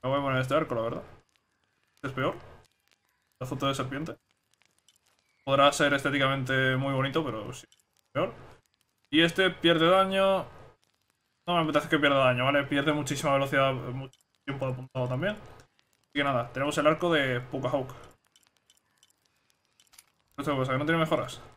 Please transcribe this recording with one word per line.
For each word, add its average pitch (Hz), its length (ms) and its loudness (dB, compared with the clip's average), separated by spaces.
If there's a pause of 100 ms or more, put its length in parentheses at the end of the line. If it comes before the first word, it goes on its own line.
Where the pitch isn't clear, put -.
Me 127 80 -6
voy 139 100 0
a - 20 -4
poner 135 200 0
este 127 140 -2
arco, 156 200 0
la 113 60 -2
verdad. 113 220 -6 (920)
Este - 120 -12
es 127 60 -10
peor. 139 220 -4
El - 1080 -20
azote 131 200 -6
de 139 100 0
serpiente. 135 420 -8 (1300)
Podrá 139 300 4
ser 143 200 2
estéticamente 135 840 0
muy 139 160 -2
bonito, 135 320 -2
pero 113 280 -8
sí. - 140 -18 (460)
Peor. 175 200 -4 (760)
Y 151 120 4
este 175 280 4
pierde 165 400 2
daño. 190 560 2 (1000)
No 175 100 0
me 170 80 4
apetece 151 260 0
que 156 100 4
pierda 143 200 4
daño, 127 260 4
¿vale? 143 180 2
Pierde 143 300 0
muchísima 147 400 -2
velocidad, 135 400 2
mucho 127 440 -10 (280)
tiempo 135 220 -6
de 127 40 -4
apuntado 127 380 -6
también. 165 260 -2
Así - 840 -14
que 143 40 0
nada, 127 300 0
tenemos 147 240 -2
el 147 100 2
arco 160 240 2
de 131 300 2
Pukahawk. 131 500 -4 (2500)
Esto 143 200 -4
pasa, 131 160 -2
que 131 40 0
no 147 80 -2
tiene 165 140 2
mejoras. - 420 -2 (160)